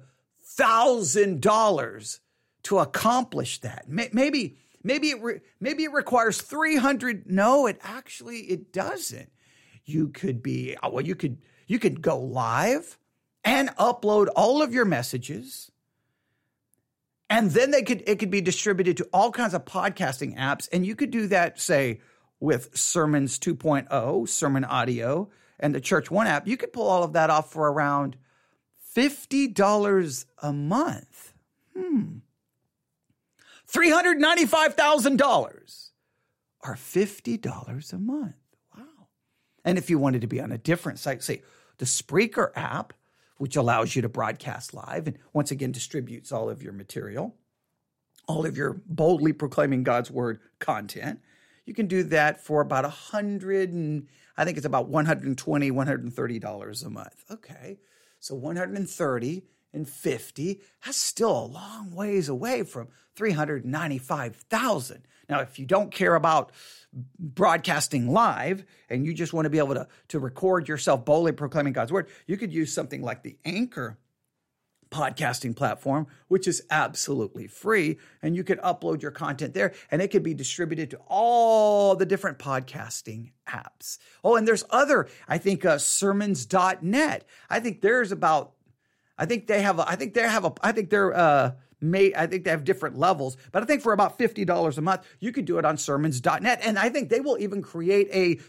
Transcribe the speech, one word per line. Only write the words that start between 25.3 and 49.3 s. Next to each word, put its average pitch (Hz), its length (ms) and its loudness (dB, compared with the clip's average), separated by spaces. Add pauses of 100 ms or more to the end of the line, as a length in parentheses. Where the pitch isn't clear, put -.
and 196 120 0
the 139 80 -2
Church 151 300 0
One 208 160 2
app. 165 220 0
You 247 80 0
could - 160 -8
pull 220 160 -2
all 180 160 4
of 156 80 -4
that 160 180 4
off 151 220 2
for 151 180 2
around 143 460 0 (640)
fifty 277 640 0
dollars 196 800 2 (160)
a 147 100 -2
month. 165 800 -4 (460)
Hmm. 262 400 -2 (1500)
Three 339 260 4
hundred 349 280 4
ninety-five 311 560 4
thousand 294 420 4
dollars - 760 0 (720)
or 135 100 -8
fifty 208 640 -4
dollars 131 560 -10
a 180 60 -10
month. 247 360 -4 (420)
Wow. 294 300 -20 (580)
And 180 140 2
if 165 100 -6
you 160 120 4
wanted 131 220 2
to 117 40 -4
be 110 140 -4
on 135 100 -8
a 120 80 -6
different 160 400 -4
site, 135 240 -6
say - 200 -6 (360)
the - 60 -8
Spreaker 214 720 0
app, - 360 -8 (440)
which 139 200 -4
allows 117 400 2
you 127 60 0
to 110 60 -2
broadcast - 640 -8
live 160 320 -10
and - 120 -8 (140)
once 147 180 0
again 135 220 -4
distributes 120 580 -10
all 113 200 -4
of 120 120 -10
your 101 120 -14
material, 104 600 -10 (920)
all 160 160 -2
of 160 100 -4
your 135 320 -4
boldly 156 460 2